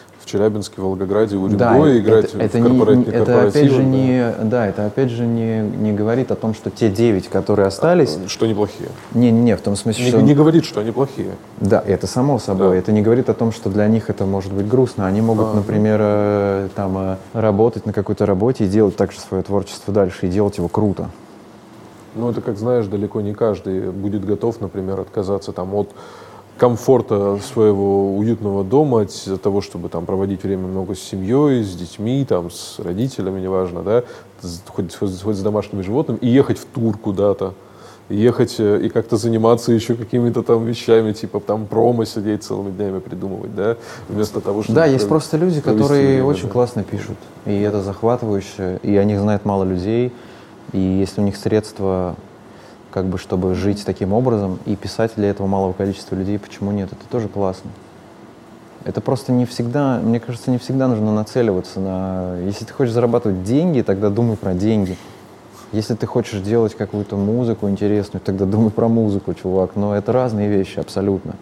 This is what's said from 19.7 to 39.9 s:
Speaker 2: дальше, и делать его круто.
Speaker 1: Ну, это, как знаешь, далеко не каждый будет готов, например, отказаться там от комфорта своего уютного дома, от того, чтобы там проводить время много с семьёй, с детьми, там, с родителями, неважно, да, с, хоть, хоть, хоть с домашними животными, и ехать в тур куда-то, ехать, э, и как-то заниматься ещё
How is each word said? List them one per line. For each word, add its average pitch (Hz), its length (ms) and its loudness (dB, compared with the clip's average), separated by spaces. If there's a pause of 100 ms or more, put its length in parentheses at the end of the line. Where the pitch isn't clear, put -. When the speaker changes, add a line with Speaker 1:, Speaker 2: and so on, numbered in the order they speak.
Speaker 2:
дальше, 98 320 0
и 90 40 -2
делать 101 280 0
его 87 100 -2
круто. 95 420 -2 (1080)
Speaker 1:
Ну, 117 140 -2
это, 117 100 -4
как 113 180 -6
знаешь, 117 280 0
далеко 101 340 -4
не 101 140 -4
каждый 98 580 -2
будет 98 320 -4
готов, 107 360 -2
например, 95 400 -6
отказаться 98 520 -4
там 95 220 -6
от 104 160 -2 (680)
комфорта 110 800 2 (140)
своего 98 640 4
уютного 101 460 0
дома, 127 400 4
от 95 400 -6
того, 101 200 0
чтобы 87 260 -10
там 85 160 -6
проводить 95 400 -2
время 95 240 -2
много 95 260 -4
с - 60 -8
семьёй, 120 640 0
с 95 100 -6
детьми, 104 540 -4
там, 87 220 -2
с - 280 -14
родителями, 95 640 -4
неважно, 92 420 -2
да, 107 200 0 (400)
с, 87 260 -10
хоть, 90 260 -6
хоть, 92 280 -4
хоть 104 140 -2
с 98 40 -6
домашними 101 420 -2
животными, 113 380 -2
и 127 80 0
ехать 123 300 4
в - 80 -16
тур 113 320 -2
куда-то, 98 560 0 (560)
ехать, 117 480 2
э, 104 260 2
и 107 60 -2
как-то 113 260 0
заниматься 113 560 2
ещё 113 240 2